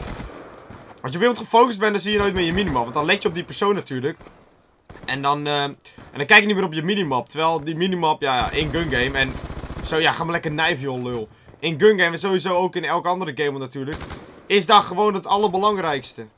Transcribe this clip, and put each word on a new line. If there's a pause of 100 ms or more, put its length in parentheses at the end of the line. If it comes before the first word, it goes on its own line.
(1000)
Als
je
op
iemand
gefocust
bent,
dan
zie
je
nooit
meer
je
minimap.
Want
dan
let
je
op
die
persoon
natuurlijk. (880)
En
dan,
eh,
en (380)
dan
kijk
je
niet
meer
op
je
minimap.
Terwijl
die
minimap,
ja,
ja,
in
gun
game.
En (540)
zo,
ja,
ga
maar
lekker
knijven,
joh,
lul. (320)
In
gun
game
en
sowieso
ook
in
elke
andere
game
natuurlijk, (540)
is
daar
gewoon
het
allerbelangrijkste. (120)